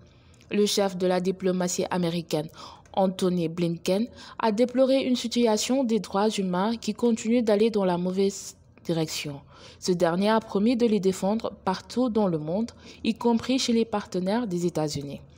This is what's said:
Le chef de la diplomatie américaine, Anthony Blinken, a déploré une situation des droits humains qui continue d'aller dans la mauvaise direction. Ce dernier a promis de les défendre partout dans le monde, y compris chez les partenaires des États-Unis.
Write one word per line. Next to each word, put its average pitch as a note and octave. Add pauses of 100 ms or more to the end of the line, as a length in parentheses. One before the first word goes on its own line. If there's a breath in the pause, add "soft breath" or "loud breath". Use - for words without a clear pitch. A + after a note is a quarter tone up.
(500 soft breath)
Le G3+
chef G3
de F#3
la F3+
diplomatie F#3
américaine, E3 (460 loud breath)
Anthony F#3
Blinken, F3 (320 loud breath)
a A3+
déploré B3+
une B3
situation A#3+
des A3+
droits G3+
humains G3
qui A3
continue A#3
d'aller G#3+
dans G#3
la F3
mauvaise F#3 (300)
direction. D#3 (360 loud breath)
Ce -
dernier F3+
a A3
promis A3
de A#3
les G#3+
défendre F#3+ (120)
partout A#3
dans G#3+
le E3
monde, F3 (320 loud breath)
y A3+
compris A#3+
chez A#3+
les A3+
partenaires G#3
des F3
États-Unis. D3 (160)